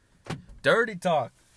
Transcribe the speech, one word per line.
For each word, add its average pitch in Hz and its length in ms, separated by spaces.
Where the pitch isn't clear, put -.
Dirty 220 320
talk. 160 360